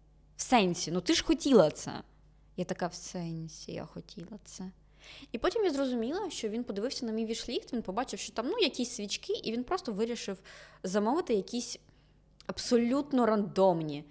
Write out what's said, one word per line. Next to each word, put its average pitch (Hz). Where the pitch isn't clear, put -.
"В -
сенсі? 185
Ну 175
ти -
ж -
хотіла 247
це". -
Я 180
така: 180
"В 165
сенсі 165
я 165
хотіла 170
це". -
І -
потім 381
я 359
зрозуміла, 269
що 226
він 233
подивився 220
на 226
мій 220
вішліст, 233
він 233
побачив, 208
що -
там, 226
ну, 403
якісь 254
свічки, -
і -
він 240
просто 349
вирішив 214
замовити 214
якісь 226
абсолютно 247
рандомні, 175